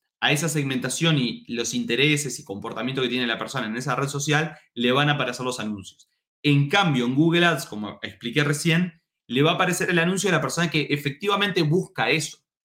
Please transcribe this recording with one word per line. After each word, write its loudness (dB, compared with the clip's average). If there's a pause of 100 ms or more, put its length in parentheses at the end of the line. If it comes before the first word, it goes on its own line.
(200)
a 2
esa 0
segmentación 0
y -2
los -4
intereses 0
y -18
comportamiento -6
que 0
tiene -2
la -2
persona -6
en -6
esa -2
red -2
social, -2 (160)
le 2
van 4
a 4
aparecer -4
los -4
anuncios. -10 (340)
En 4
cambio, 2
en -2
Google 4
Ads, 2
como -10
expliqué -2
recién, 0 (260)
le 0
va 4
a 0
aparecer 0
el 4
anuncio 0
a 2
la 2
persona -2
que 0
efectivamente -2
busca 0
eso, -2 (260)